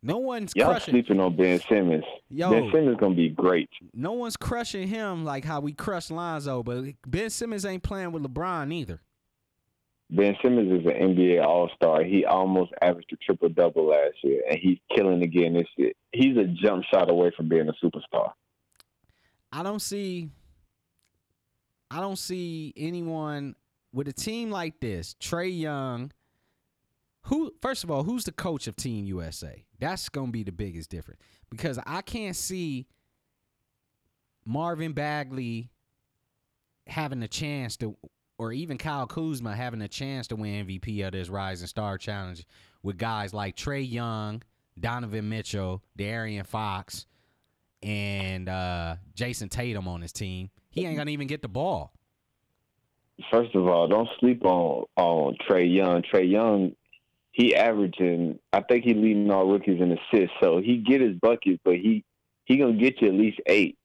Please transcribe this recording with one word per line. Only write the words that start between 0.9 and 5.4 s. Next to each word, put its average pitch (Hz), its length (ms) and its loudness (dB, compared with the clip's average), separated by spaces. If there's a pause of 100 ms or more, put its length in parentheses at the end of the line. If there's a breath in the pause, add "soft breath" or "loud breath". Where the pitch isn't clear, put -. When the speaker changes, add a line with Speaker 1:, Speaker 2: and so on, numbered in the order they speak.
Speaker 2:
sleeping 113 260 4
on 90 160 2
Ben 90 320 4
Simmons. 87 380 2 (240)
Speaker 1:
Yo. 160 220 0
Speaker 2:
Ben 110 200 4
Simmons 143 260 4
gonna 95 180 2
be 85 120 4
great. 85 420 2 (240)
Speaker 1:
No 156 200 -6
one's 240 240 -6
crushing 220 500 -6
him 196 380 -4
like 139 180 -6